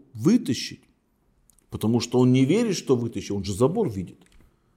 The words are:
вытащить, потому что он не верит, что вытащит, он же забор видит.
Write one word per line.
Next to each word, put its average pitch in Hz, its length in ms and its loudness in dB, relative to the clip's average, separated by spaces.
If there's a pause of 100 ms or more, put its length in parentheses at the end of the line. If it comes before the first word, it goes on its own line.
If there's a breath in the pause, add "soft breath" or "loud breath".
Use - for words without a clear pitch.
(140)
вытащить, 135 680 -2 (880)
потому 110 300 0
что 123 200 0
он 127 120 6
не 131 140 4
верит, 202 300 2
что - 200 0
вытащит, 117 360 -6
он 101 120 -6
же 101 100 -6
забор 147 360 0
видит. 95 280 -10 (600)